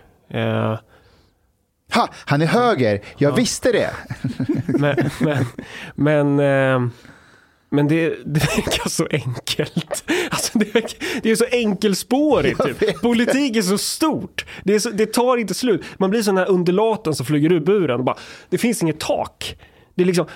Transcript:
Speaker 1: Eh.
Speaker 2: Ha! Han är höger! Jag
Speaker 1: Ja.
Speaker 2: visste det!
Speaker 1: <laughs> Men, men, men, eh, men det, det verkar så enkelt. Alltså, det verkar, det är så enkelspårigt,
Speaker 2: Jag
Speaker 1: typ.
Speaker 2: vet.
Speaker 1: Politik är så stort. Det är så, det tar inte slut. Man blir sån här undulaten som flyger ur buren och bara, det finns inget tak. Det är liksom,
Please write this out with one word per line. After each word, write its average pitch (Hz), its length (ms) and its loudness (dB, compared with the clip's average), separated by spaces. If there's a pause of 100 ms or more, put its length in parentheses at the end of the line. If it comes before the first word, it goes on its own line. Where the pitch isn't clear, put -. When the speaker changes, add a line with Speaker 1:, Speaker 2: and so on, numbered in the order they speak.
(280)
Speaker 1:
Eh. 113 500 -2 (1160)
Speaker 2:
Ha! 233 140 2 (180)
Han 147 160 2
är 165 40 4
höger! 160 540 2 (180)
Jag - 140 4
Speaker 1:
Ja. - 40 0
Speaker 2:
visste - 360 0
det! 131 180 2 (760)
Speaker 1:
<laughs> - 120 0
Men, 143 180 0 (240)
men, 143 240 0 (500)
men, 143 460 2
eh, 135 500 2 (800)
men 143 180 2
det, 165 200 2 (160)
det 151 160 -2
verkar - 480 -2
så - 220 -2
enkelt. - 960 -6 (260)
Alltså, - 280 -2
det 208 160 0
verkar, 254 480 -4
det 220 80 2
är 226 60 2
så 226 160 2
enkelspårigt, 214 1080 2
Speaker 2:
Jag 262 100 2
Speaker 1:
typ. - 140 -4
Speaker 2:
vet. 208 200 0
Speaker 1:
Politik 233 540 2
är 226 60 2
så 190 160 0
stort. - 680 -4 (180)
Det 196 100 4
är 214 40 4
så, 226 120 -4
det 214 160 0
tar 247 300 2
inte 196 180 -2
slut. 233 300 0 (120)
Man 185 140 0
blir 226 120 2
sån 196 140 2
här 185 140 2
undulaten 185 640 2
som 127 120 -6
flyger 151 260 2
ur 170 80 2
buren 151 380 2
och 127 60 -2
bara, 127 120 0 (340)
det - 80 0
finns 226 240 0
inget 156 180 0
tak. - 560 -6 (380)
Det 180 80 2
är 180 40 2
liksom, 175 300 2